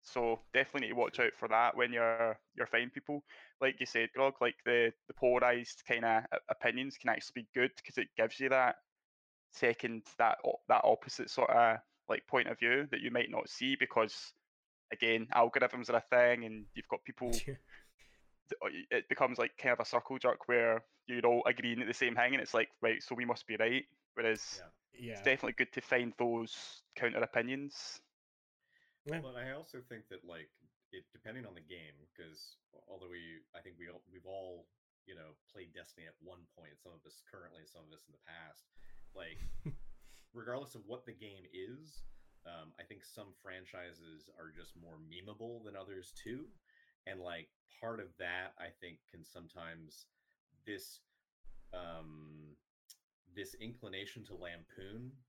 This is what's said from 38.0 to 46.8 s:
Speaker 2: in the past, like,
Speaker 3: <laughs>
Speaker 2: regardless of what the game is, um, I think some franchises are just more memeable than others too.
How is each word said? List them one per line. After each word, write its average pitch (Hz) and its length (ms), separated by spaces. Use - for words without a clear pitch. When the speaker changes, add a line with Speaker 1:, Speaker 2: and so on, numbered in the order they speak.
Speaker 2:
in 73 60
the 69 120
past, 82 440
like, 82 260
Speaker 3:
<laughs> 143 120
Speaker 2:
regardless 120 420
of 104 100
what 123 200
the 117 60
game 101 400
is, 123 520
um, 82 340
I 85 40
think 95 200
some 101 300
franchises 87 840
are 80 160
just 82 220
more 82 220
memeable 104 680
than 101 100
others 95 400
too. 127 320